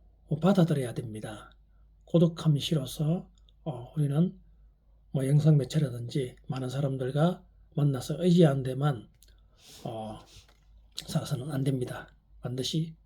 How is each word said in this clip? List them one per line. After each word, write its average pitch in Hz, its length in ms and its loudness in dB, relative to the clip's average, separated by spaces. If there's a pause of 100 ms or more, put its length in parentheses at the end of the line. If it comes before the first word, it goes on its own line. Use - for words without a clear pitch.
(280)
어, 151 100 -2
받아들여야 160 560 2
됩니다. 107 560 -10 (540)
고독함이 165 560 2
싫어서, 151 680 -2 (360)
어, 123 320 -10
우리는 147 420 0 (760)
뭐 135 120 0
영상 147 320 6
매체라든지 127 800 -2 (100)
많은 131 240 -6
사람들과 139 720 0 (300)
만나서 143 500 0
의지한 165 380 6
데만, 131 440 -2 (800)
어, 110 340 -10 (760)
살아서는 143 560 -6
안 135 140 -4
됩니다. 127 440 -4 (320)
반드시 131 540 -6 (120)